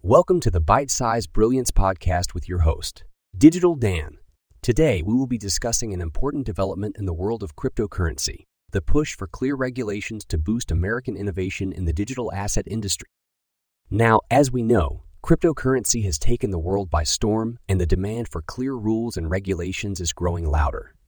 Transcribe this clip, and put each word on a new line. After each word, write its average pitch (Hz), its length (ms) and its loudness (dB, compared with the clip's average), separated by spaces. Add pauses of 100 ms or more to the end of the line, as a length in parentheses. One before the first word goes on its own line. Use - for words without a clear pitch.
(140)
Welcome 180 280 6
to 131 100 2
the 87 100 2
Bite 113 300 2
Size 117 340 0
Brilliance 120 460 2
Podcast 95 640 0
with - 120 -6
your 90 120 -4
host, - 440 0 (320)
Digital 170 380 6
Dan. 92 460 -2 (420)
Today, 117 400 2
we 104 140 0
will 131 100 2
be 120 140 -4
discussing 110 520 -4
an 90 100 -6
important 131 440 -2
development 101 540 -4
in 98 80 -4
the 85 80 -4
world 104 260 -4
of - 140 -10
cryptocurrency, - 880 -4 (280)
the 98 120 -2
push - 320 4
for 98 100 -10
clear 135 300 -4
regulations 117 680 -6
to - 120 -2
boost 104 320 -2
American 90 480 -2
innovation 95 540 -4
in 90 140 -6
the 80 80 0
digital 104 380 -4
asset 101 360 -4
industry. 104 400 -6 (840)
Now, 113 400 4
as 139 220 4
we 123 100 -2
know, 110 400 0 (220)
cryptocurrency 131 800 0
has 92 160 -2
taken 120 320 4
the 87 80 -2
world 95 320 -2
by 82 100 0
storm, 110 560 0 (100)
and 92 140 2
the 82 60 0
demand 101 400 0
for - 160 -10
clear 131 320 -6
rules 110 420 -2
and 82 140 -4
regulations 95 680 -4
is 82 140 -4
growing 85 320 -2
louder. 76 480 0 (140)